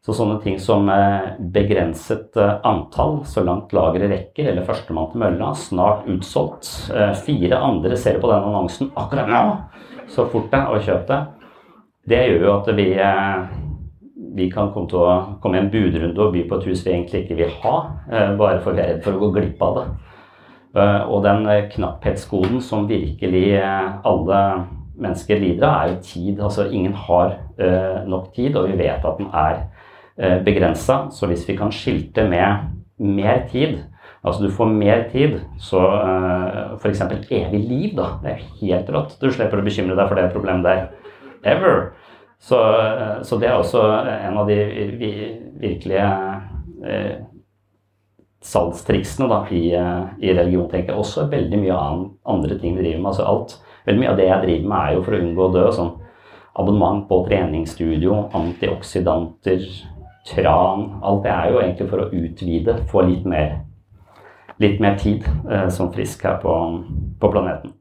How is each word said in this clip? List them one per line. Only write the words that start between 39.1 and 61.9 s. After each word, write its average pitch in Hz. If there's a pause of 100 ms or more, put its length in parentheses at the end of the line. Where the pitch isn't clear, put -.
Du 135
slipper 104
å -
bekymre 95
deg 95
for 98
det 92
problemet 90
der. 92 (560)
Ever. 123 (440)
Så, -
eh, 110
så 117
det 120
er 123
også - (460)
en 101
av 104
de 104 (440)
vi-, 107 (180)
virkelige, 95 (420)
eh, 101 (1300)
salgstriksene -
da, 101
i, 85
eh, 90 (120)
i 95
religion, 90
tenker 90
jeg. 104
Også -
veldig 104
mye 92
annen, 80 (140)
andre 90
ting 87
vi 92
driver 80
med, 98
altså -
alt. - (300)
Veldig 107
mye 127
av 98
det 95
jeg 95
driver 87
med 82
er 82
jo 92
for 107
å 92
unngå 85
å 90
dø, 95
sånn 87 (560)
abonnement 98
på 92
treningsstudio, 82
antioksidanter, 87 (440)
tran, 92
alt 101
det 113
er 87
jo 123
egentlig 92
for 92